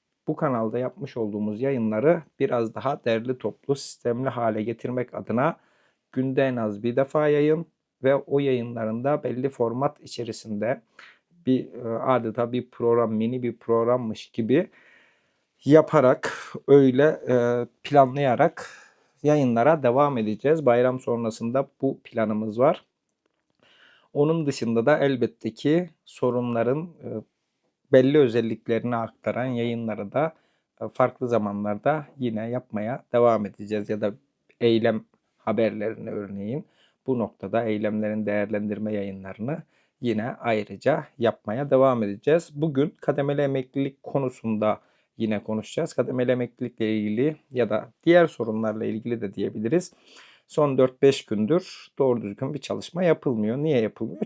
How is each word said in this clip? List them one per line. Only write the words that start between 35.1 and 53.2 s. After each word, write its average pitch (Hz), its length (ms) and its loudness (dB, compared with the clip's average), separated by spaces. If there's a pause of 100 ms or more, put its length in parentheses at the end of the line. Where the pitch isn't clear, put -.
haberlerini 110 720 -2
örneğin 104 560 -8 (420)
bu 127 120 0
noktada 107 440 -4
eylemlerin 107 600 -2
değerlendirme 104 680 -2
yayınlarını 101 720 -8 (380)
yine 117 300 -2
ayrıca 117 760 -2 (100)
yapmaya 117 520 -2
devam 131 340 2
edeceğiz. 113 500 0
Bugün 147 480 -2
kademeli 143 400 -2
emeklilik 139 600 -4
konusunda 110 800 -2 (360)
yine 107 260 -2
konuşacağız. 110 500 -4
Kademeli 127 380 0
emeklilikle 120 640 -2
ilgili 107 380 0 (160)
ya 120 180 0
da 110 220 -4 (120)
diğer 170 240 6
sorunlarla 110 580 -4
ilgili 113 360 -4
de 101 120 -6
diyebiliriz. 113 600 -2 (540)
Son 143 300 0
dört 131 240 2
beş 139 240 4
gündür 110 640 -2 (120)
doğru 123 220 2
düzgün 110 320 -8
bir 123 80 -10
çalışma 104 420 -6
yapılmıyor. 123 540 0